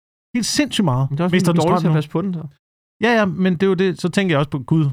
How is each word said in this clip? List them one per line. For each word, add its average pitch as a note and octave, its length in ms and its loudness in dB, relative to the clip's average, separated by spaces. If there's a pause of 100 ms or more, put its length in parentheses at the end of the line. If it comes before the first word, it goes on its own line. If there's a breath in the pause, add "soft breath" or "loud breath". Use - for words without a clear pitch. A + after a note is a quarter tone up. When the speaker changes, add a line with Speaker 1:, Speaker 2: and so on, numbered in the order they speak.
(360)
Speaker 1:
Helt A#3+ 100 -2
sindssygt - 400 -2
meget C3+ 260 0
Speaker 2:
Men C#3 60 -4
det D#3+ 40 -4
er - 20 0
også, F3+ 120 0
Speaker 1:
mister F#3 160 2
Speaker 2:
fordi E3+ 60 2
du D#3+ 40 2
Speaker 1:
den D#3 60 2
Speaker 2:
er - 40 2
dårlig F3+ 80 2
Speaker 1:
strøm - 20 0
Speaker 2:
til E3 60 0
at D#3+ 40 2
Speaker 1:
nu. D#3 60 2
Speaker 2:
passe D3+ 120 -4
på D#3+ 120 -2
den, F#3+ 120 -6
så. D#3 100 -8 (580)
Speaker 1:
Ja, A#3 180 2
ja, G#3+ 60 2
men F#3 280 0
det E3 100 0
er F#3+ 40 4
jo F#3+ 60 2
det. F3+ 280 0
Så F3+ 80 -2
tænker F#3 240 0
jeg C#3 60 2
også D3+ 100 -2
på, D3+ 100 -4
"Gud, D#3 340 0